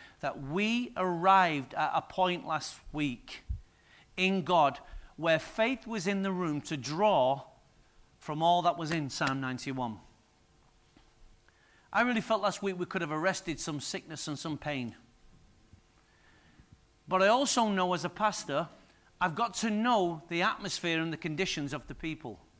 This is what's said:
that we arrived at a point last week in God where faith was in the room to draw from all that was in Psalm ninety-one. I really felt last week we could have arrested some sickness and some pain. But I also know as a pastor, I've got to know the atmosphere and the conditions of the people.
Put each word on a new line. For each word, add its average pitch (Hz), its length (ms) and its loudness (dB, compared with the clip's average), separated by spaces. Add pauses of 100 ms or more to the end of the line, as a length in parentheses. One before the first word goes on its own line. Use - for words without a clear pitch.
(200)
that 143 240 -6
we 214 540 0
arrived 175 800 4
at 151 180 0
a 151 80 2
point 180 440 0
last 156 320 -4 (140)
week 147 540 -6 (720)
in 190 260 2
God 147 360 4 (360)
where 160 240 2
faith 233 480 -2
was 208 200 -4
in 196 160 0
the 196 80 0
room 170 300 -2
to - 140 -6
draw 139 680 2 (760)
from 156 240 -4
all 175 200 4
that 165 140 2
was 160 140 -4
in 156 180 -2
Psalm 135 300 -2
ninety-one. 127 600 -6 (1900)
I 214 80 4
really 240 200 2
felt 214 200 0
last 196 200 0
week 196 160 -2
we 175 80 -4
could 180 160 -4
have 151 120 -4
arrested 170 480 -2
some 147 180 -4
sickness 165 480 -8
and 147 100 -6
some 156 200 -6
pain. 131 360 -6 (2250)
But 185 160 4
I 202 60 8
also 240 400 4
know 185 240 2
as 151 100 0
a 175 60 -4
pastor, 170 580 -2 (540)
I've 175 120 2
got 214 220 -2
to 220 160 0
know 208 560 2
the 170 140 -2
atmosphere 175 600 -2
and 165 100 -2
the 156 60 -4
conditions 156 560 -4
of 143 140 -8
the 143 80 -10
people. 143 440 -8 (200)